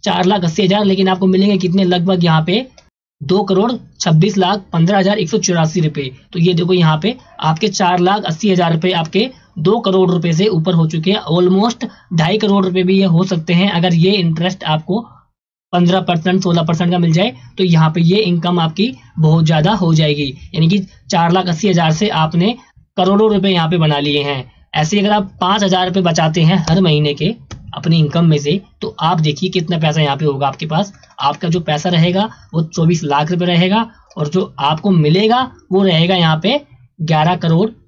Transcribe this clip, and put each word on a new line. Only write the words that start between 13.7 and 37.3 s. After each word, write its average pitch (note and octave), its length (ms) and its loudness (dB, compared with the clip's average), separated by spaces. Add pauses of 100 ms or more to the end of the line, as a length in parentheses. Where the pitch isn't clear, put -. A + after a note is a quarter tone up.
अगर E3+ 220 0
ये E3+ 180 4
इंटरेस्ट E3+ 520 -2
आपको D#3 380 -4 (680)
पन्द्रह F3 280 2
परसेंट, F#3 440 -2
सोलह E3+ 200 0
परसेंट E3+ 280 0
का F3+ 60 0
मिल E3+ 140 2
जाए, G3 240 0 (220)
तो F#3+ 60 0
यहाँ D#3+ 260 4
पे E3+ 120 -2
ये F3 160 2
इनकम F3 420 0
आपकी F#3+ 340 -2 (260)
बहुत D#3+ 260 2
ज्यादा D#3+ 260 2
हो F#3 220 0
जाएगी। D3 420 0 (200)
यानी E3 140 2
कि G3+ 100 2 (300)
चार E3+ 220 2
लाख F3+ 160 0
अस्सी F3 220 -2
हजार E3 220 2
से G3+ 180 -2
आपने E3+ 480 0 (400)
करोड़ों G3+ 360 2
रुपए G3 160 0
यहाँ E3+ 200 0
पे F3+ 80 0
बना D3+ 220 2
लिए C#3+ 240 0
हैं। C#3 300 -8 (220)
ऐसे D#3 220 -2
ही G3+ 60 0
अगर G#3 100 2
आप G3+ 180 -2 (100)
पाँच G3+ 220 0
हजार F#3 240 0
रुपये F#3 160 -2
बचाते D#3+ 400 0
हैं F3+ 180 4
हर E3 200 0
महीने D3+ 320 2
के E3+ 200 -4 (400)
अपनी E3 260 0
इनकम D#3+ 260 0
में D#3 120 4
से, D3 220 -2 (220)
तो - 200 -10
आप E3 200 0
देखिए D#3 300 -2
कितना F3 280 -2
पैसा D#3 220 0
यहाँ C#3 160 0
पे D#3 80 -4
होगा C#3 220 -2
आपके D3 180 -6
पास। E3 260 -4 (300)
आपका D#3+ 280 -4
जो E3+ 120 0
पैसा D3+ 300 -4
रहेगा F3+ 380 0 (240)
वो E3 120 -2
चौबीस E3 400 0
लाख D3+ 260 -2
रुपए F3+ 140 -2
रहेगा, F#3 440 0 (280)
और D3+ 120 -4
जो F#3 320 -4
आपको D#3 300 0
मिलेगा F#3 480 2 (320)
वो F#3+ 120 2
रहेगा F3 320 2
यहाँ D#3+ 260 2
पे B3+ 180 0 (440)
ग्यारह D#3+ 340 0